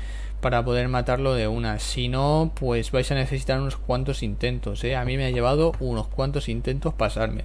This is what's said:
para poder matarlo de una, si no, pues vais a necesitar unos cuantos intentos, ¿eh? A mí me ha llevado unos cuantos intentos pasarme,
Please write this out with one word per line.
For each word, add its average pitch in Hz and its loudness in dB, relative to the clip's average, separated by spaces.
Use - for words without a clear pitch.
para 120 2
poder 123 2
matarlo 131 2
de 113 2
una, 110 0
si 123 -2
no, 147 2
pues 120 0
vais 127 2
a - 2
necesitar 131 0
unos 135 -2
cuantos 131 -2
intentos, 110 -2
¿eh? 127 0
A 123 -2
mí 127 0
me 135 0
ha 127 2
llevado 135 4
unos 117 -2
cuantos 139 -2
intentos 127 -2
pasarme, 110 0